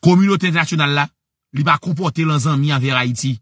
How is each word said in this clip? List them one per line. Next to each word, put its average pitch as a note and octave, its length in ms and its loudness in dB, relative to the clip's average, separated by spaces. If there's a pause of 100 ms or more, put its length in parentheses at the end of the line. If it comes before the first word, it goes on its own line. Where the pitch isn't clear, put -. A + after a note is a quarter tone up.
kominote F#3+ 480 4
entènasyonal D#3+ 480 -2
la C#3+ 120 0 (460)
li C#3+ 140 -2
pa D3+ 140 2
konpòte D#3+ 440 -2
l D#3 100 0
an C#3+ 80 0
zanmi D3 320 0
avè C3+ 200 -2
Ayiti. B2 460 -2